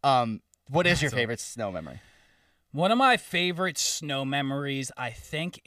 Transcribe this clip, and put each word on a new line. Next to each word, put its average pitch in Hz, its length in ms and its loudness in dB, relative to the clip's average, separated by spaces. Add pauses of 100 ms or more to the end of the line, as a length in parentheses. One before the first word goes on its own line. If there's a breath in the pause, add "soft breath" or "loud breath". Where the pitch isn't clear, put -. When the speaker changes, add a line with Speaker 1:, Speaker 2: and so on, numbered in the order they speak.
Speaker 1:
um, 123 380 4 (280)
what 165 180 2
is 175 160 4
your 143 80 0
Speaker 2:
That's 113 80 -6
a 120 40 2
Speaker 1:
favorite 117 180 -4
snow 107 300 -6
memory? 80 300 -10 (720 soft breath)
Speaker 2:
One 170 180 2
of 226 60 4
my 254 220 6
favorite 180 580 -2
snow 139 480 -2
memories, 139 720 -2
I 120 140 -6
think, 160 560 -8